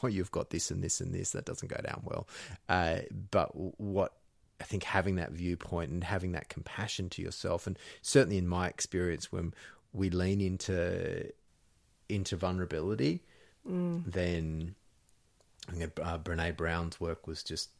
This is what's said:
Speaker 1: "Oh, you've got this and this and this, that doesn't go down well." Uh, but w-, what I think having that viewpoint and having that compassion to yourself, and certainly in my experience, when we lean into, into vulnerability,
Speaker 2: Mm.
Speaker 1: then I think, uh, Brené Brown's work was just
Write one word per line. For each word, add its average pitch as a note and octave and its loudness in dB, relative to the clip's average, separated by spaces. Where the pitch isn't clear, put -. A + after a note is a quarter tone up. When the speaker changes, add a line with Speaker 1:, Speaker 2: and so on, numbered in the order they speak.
Speaker 1:
"Oh, B2+ 2
you've F#2+ 2
got - -2
this - -2
and F#2 -2
this E2 0
and F2+ -2
this, F2+ -2
that - -4
doesn't - -6
go A#2+ -4
down - -4
well." - -4
Uh, F2 4
but F2+ 6
w-, F2+ -4
what G2 2
I - -8
think F#2+ -4
having F#2+ 2
that E2+ -2
viewpoint E2+ -2
and F2 -2
having F2+ 0
that - -6
compassion - -4
to - -6
yourself, F2 -2
and F#2 -2
certainly A2 8
in F2+ 4
my F2+ 2
experience, - -2
when E2+ -2
we F#2+ 2
lean F#2 4
into, F2+ 0
into G2+ 0
vulnerability, F#2 0
Speaker 2:
Mm. F3 0
Speaker 1:
then E2+ 0
I F2 -6
think, E2 -4
uh, E2+ 0
Brené E2 0
Brown's E2 -2
work E2 -4
was D#2+ -8
just - -6